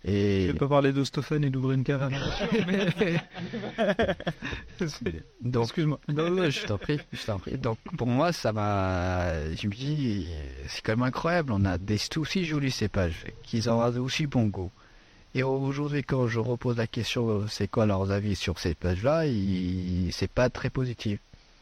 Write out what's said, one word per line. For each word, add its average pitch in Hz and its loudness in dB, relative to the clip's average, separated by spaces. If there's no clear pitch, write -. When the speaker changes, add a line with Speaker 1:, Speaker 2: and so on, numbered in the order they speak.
Speaker 1:
Et 98 4
Speaker 2:
Je - 0
vais - -2
pas 143 2
parler 139 6
d'Ostoffen 143 0
et 139 2
d'ouvrir 131 0
une 131 0
cave 139 0
à 135 -2
Speaker 1:
<laughs> - 0
Speaker 2:
mais, 180 2
<laughs> 180 -2
c'est, 95 -6
Speaker 1:
donc, 120 2
Speaker 2:
excuse-moi. 151 0
Speaker 1:
non, 156 0
non, 180 2
je - -4
t'en 107 0
prie, 151 0
je - -10
t'en 101 -2
prie. - -6
Donc, 123 -2
pour 120 -2
moi, 135 4
ça 110 0
m'a, 92 2
je - -4
me 98 0
dis, 123 -2
c'est - -10
quand 110 -2
même 120 2
incroyable. 156 0
On 98 4
a 95 2
des 104 0
aussi 165 0
jolis 143 0
cépages, 92 -2
qui 113 -2
ont 117 4
aussi 123 0
bon 127 2
goût. 95 -2
Et 127 2
aujourd'hui, 139 0
quand 127 2
je 113 0
repose 120 0
la 113 0
question, 110 0
c'est - -2
quoi 110 2
leurs 98 2
avis 101 0
sur - -4
ces 85 0
pages-là, 113 2
il, 92 0
c'est - -2
pas 123 2
très - -6
positif. 120 -2